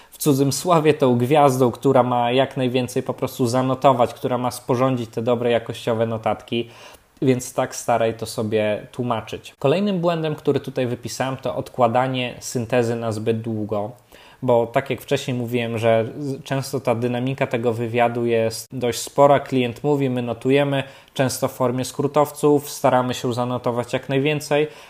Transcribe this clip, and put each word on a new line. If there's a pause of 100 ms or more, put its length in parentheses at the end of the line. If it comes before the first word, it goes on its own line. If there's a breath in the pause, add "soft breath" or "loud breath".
(120)
w
cudzym
słowie
tą
gwiazdą,
która
ma
jak
najwięcej
po
prostu
zanotować,
która
ma
sporządzić
te
dobre,
jakościowe
notatki, (520 loud breath)
więc
tak
staraj
to
sobie
tłumaczyć.
Kolejnym
błędem,
który
tutaj
wypisałem,
to
odkładanie
syntezy
na
zbyt
długo, (520 loud breath)
bo
tak
jak
wcześniej
mówiłem,
że (140)
z-,
często
ta
dynamika
tego
wywiadu
jest
dość
spora,
klient
mówi,
my
notujemy, (300 loud breath)
często
w
formie
skrótowców,
staramy
się
zanotować
jak
najwięcej, (220 loud breath)